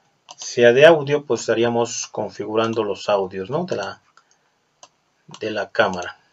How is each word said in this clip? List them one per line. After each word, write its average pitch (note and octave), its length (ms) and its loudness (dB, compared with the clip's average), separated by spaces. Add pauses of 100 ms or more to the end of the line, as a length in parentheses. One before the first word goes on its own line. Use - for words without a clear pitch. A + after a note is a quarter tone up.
(360)
sea A#2+ 360 4
de C3+ 140 8
audio, D3 380 4
pues A#2 160 -2
estaríamos A#2 680 -2
configurando A2 760 -4
los G2 240 -6
audios, F#2+ 420 -4
¿no? E3 140 -4
De A#2+ 120 -6
la, F#2+ 260 -10 (1400)
de G#2+ 100 -6
la G#2 200 -6
cámara, F2+ 480 -4 (140)